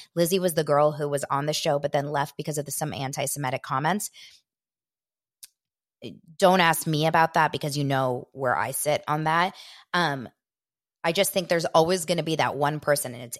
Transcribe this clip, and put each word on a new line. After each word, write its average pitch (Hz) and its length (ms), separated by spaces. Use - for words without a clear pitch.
Lizzie 170 240
was 180 160
the 156 100
girl 151 280
who 147 160
was 143 220
on 139 160
the 151 60
show 151 260
but 147 140
then 143 180
left 151 260
because 151 220
of 143 60
the, 147 60
some 143 240
anti-Semitic 135 680
comments. 156 480
Don't 185 220
ask 165 260
me 156 200
about 165 280
that 156 180
because 143 240
you 147 80
know 135 480
where 131 240
I - 140
sit 147 380
on 156 160
that. 170 300
Um, 143 360
I 170 100
just 190 200
think 180 160
there's 170 180
always 165 380
gonna 165 180
be 160 140
that 127 200
one 147 220
person, 139 340
and 123 120
it's 120 160